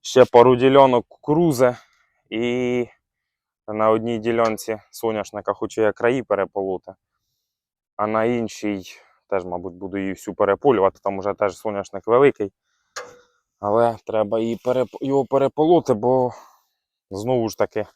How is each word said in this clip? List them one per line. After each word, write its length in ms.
ще 240
пару 300
ділянок 520
кукурузи 680
і 580
на 220
одній 300
ділянці 600
соняшника 640
хочу 280
я 100
краї 320
переполоти, 720
а 120
на 180
іншій 580
теж, 160
мабуть, 280
буду 240
її 160
всю 220
переполювати, 680
там 140
уже 160
теж 240
соняшник 500
великий, 440
але 460
треба 340
її 160
переп-, 360
його 240
переполоти, 680
бо 400
знову 400
ж 80
таки 280